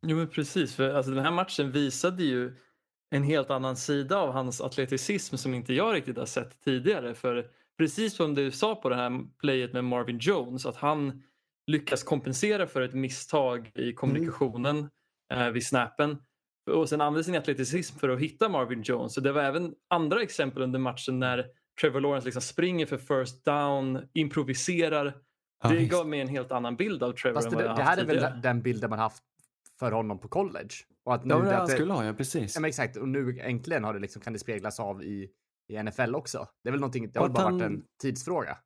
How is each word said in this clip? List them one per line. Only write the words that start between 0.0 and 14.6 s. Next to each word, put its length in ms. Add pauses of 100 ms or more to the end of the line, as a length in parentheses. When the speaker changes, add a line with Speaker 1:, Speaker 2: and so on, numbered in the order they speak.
Speaker 1:
Jo, 160
men 120
precis. 460
För, 180
alltså, 180
den 140
här 60
matchen 400
visade 520
ju 320 (560)
en 120
helt 260
annan 280
sida 400
av 140
hans 300
atleticism 760
som 160
inte 200
jag 220
riktigt 220
har 80
sett 360
tidigare. 540
För 320 (300)
precis 380
som 200
du 160
sa 240
på 140
det 60
här 260 (180)
playet 340
med 100
Marvin 380
Jones, 440
att 100
han 480 (440)
lyckas 360
kompensera 640
för 140
ett 120
misstag 840
i 180
kommunikationen, 960 (440)